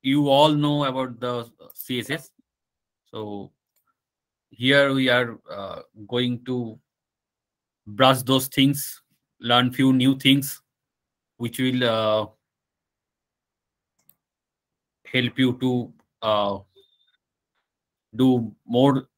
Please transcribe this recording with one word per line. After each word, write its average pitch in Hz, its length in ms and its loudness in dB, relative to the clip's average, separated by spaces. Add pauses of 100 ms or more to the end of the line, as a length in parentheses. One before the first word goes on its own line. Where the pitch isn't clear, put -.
you 143 260 0
all 147 240 6
know 147 320 0
about 127 340 -6
the 123 320 -6 (240)
C - 240 -8
S 117 120 -8
S. 156 200 -10 (800)
So, 104 400 -12 (1000)
here 139 440 2
we 131 140 0
are, 120 320 0 (100)
uh, 98 300 -12 (260)
going 123 380 -4
to 120 340 -8 (1080)
brush 127 340 2
those 131 240 0
things, 139 560 -2 (380)
learn 123 320 2
few 131 200 2
new 131 220 2 (120)
things, 139 360 0 (760)
which 117 200 -10
will, 127 300 0
uh, 110 380 0 (2750)
help 123 320 -2
you 127 60 2 (140)
to, 123 280 -4 (300)
uh, 104 360 0 (1600)
do 123 400 0 (100)
more 131 540 2